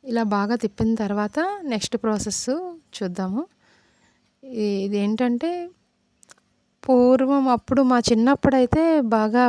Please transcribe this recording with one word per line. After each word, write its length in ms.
ఇలా 220
బాగా 300
తిప్పిన 380
తర్వాత 440
నెక్స్ట్ 320
ప్రాసెస్ 480
చూద్దాము. 480
ఇ-, 380
ఇదేంటంటే 720
పూర్వం 680
అప్పుడు 340
మా 160
చిన్నప్పుడైతే 840
బాగా 400